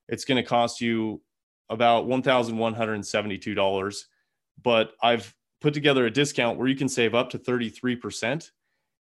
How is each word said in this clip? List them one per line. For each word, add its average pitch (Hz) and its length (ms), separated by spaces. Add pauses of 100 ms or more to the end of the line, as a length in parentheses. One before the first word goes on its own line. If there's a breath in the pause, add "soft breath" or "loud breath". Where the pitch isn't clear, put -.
it's 110 180
gonna 123 180
cost 120 380
you 113 400 (480)
about 113 360
one 127 160
thousand 123 360
one 113 160
hundred 107 300
seventy-two 104 520
dollars. 98 500 (560)
But 113 300 (100)
I've 117 320 (260)
put 151 140
together 143 320
a 113 60
discount 123 480
where 123 80
you 135 80
can 139 140
save 117 260
up 123 160
to 113 80
thirty-three 123 560
percent. 120 560 (580)